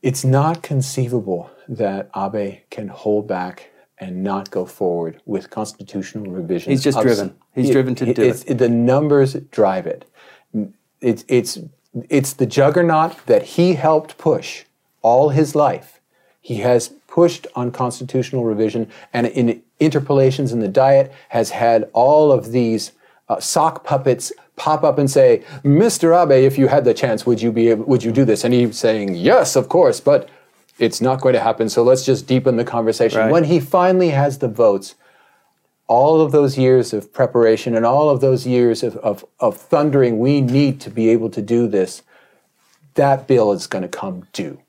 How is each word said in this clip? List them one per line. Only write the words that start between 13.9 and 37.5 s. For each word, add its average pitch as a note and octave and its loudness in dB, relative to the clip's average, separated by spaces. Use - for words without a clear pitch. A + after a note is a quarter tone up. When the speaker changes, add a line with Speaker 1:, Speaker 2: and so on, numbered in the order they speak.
Speaker 1:
push - -4
all B2+ 4
his C#3+ 0
life. C#3 -2
He - -10
has B2 0
pushed E3+ 0
on B2 -6
constitutional B2+ -6
revision, A2 -2
and A#2+ -2
in A#2+ -2
interpellations C3+ 0
in A#2+ -4
the G#2+ -2
Diet C3+ 2
has A2+ -2
had A2+ 0
all D3 4
of A2 -2
these, A2+ -2
uh, A2 -4
sock - -2
puppets C3+ -2
pop D3+ -2
up D3 2
and C#3 0
say, B2+ 4
"Mister E3 4
Abe, D3 6
if C3+ 2
you C3+ 4
had C#3 2
the B2 4
chance, A2+ -4
would A#2+ 0
you A#2 0
be A2+ 2
able, A2 2
would B2+ 2
you A#2 -4
do C3 2
this?" G#2+ 0
And A#2+ 0
he's A#2+ 0
saying, G#2+ 0
"Yes, C3+ 2
of - 0
course, D#3 2
but - 0
it's A#2 -2
not C3 -2
going B2+ 2
to A#2 2
happen, A2+ -2
so A#2 0
let's B2+ 4
just C3+ 0
deepen B2+ 0
the A#2 -2
conversation." A2+ -2
Speaker 2:
Right. A2+ 2
Speaker 1:
When D#3+ 2
he D#3 2
finally F#3 2
has C#3 0
the B2+ -2
votes, G#2+ 0
all C#3+ 2
of D3 0
those C#3+ 2
years B2+ 2
of G#2+ -8
preparation A#2 2